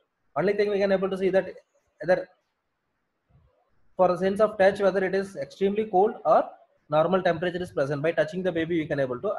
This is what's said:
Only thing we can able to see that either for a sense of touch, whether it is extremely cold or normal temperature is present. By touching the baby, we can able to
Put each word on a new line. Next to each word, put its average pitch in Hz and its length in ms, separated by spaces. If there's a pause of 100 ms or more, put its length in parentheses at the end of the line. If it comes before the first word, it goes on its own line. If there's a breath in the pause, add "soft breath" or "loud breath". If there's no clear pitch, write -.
(380)
Only 185 160
thing 208 160
we 202 100
can 196 120
able 190 180
to 190 80
see 190 120
that 180 240 (500)
either 180 240 (1700)
for 180 140
a 175 60
sense 190 220
of 214 180
touch, 196 220
whether 190 240
it 185 100
is 196 220
extremely 196 500
cold 214 300 (100)
or 190 200 (440)
normal 165 320
temperature 175 400
is 175 100
present. 143 300
By 160 100
touching 165 320
the 180 80
baby, 165 280
we 151 60
can 151 140
able 123 220
to 202 180